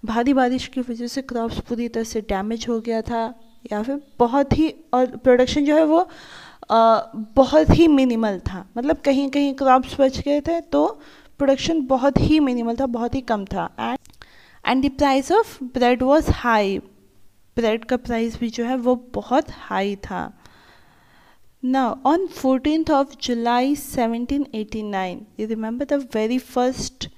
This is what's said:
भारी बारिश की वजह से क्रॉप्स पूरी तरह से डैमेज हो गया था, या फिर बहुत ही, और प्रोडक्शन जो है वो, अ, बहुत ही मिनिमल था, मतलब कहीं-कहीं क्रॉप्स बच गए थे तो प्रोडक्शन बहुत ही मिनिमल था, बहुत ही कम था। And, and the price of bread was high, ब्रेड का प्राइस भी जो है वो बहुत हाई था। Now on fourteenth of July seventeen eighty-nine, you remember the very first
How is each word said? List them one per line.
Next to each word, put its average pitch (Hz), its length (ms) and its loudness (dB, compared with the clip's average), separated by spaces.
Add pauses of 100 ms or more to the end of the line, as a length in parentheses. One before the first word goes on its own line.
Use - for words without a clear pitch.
भारी 233 300 0
बारिश 254 320 0
की - 140 -8
वजह 240 260 -8
से 262 160 -8
क्रॉप्स 233 360 -6
पूरी 240 300 -6
तरह 226 160 -4
से 226 160 -6
डैमेज 214 480 -4
हो 226 120 -2
गया 226 220 -4
था, 233 380 -4 (320)
या 208 100 -4
फिर 277 180 -4 (180)
बहुत 277 400 4
ही, 311 160 2 (180)
और 254 140 4
प्रोडक्शन 254 580 2
जो 302 120 4
है 320 80 6
वो, 330 240 2 (640)
अ, 226 460 4
बहुत 269 540 4
ही 330 180 8
मिनिमल 226 520 2
था, 190 360 -12
मतलब 285 200 0
कहीं-कहीं 277 580 0
क्रॉप्स 262 460 2
बच 262 200 2
गए 285 200 0
थे 330 200 -4
तो 320 400 -2 (380)
प्रोडक्शन 277 480 0
बहुत 262 320 2
ही 311 220 4
मिनिमल 240 360 0
था, 269 100 -2
बहुत 240 280 -4
ही 269 60 -2
कम 214 240 -4
था। 180 320 -6
And, 233 340 -8 (580)
and 262 200 2
the 269 100 -6
price 277 460 2
of - 320 -12
bread 247 260 2
was 285 220 4
high, 214 560 0 (760)
ब्रेड 226 280 0
का 254 120 -2
प्राइस 233 440 -4
भी 233 100 -4
जो 233 140 -6
है 254 120 -4
वो 247 200 0 (180)
बहुत 247 360 -2
हाई 196 460 -6
था। - 440 -10 (1300)
Now 254 300 0 (100)
on 311 120 4
fourteenth 302 720 0
of 277 260 0
July 247 800 -2
seventeen 240 480 -2
eighty-nine, 208 720 -6 (220)
you 214 160 -6
remember 233 300 -6
the 277 300 -4
very 226 260 0
first - 640 -4 (120)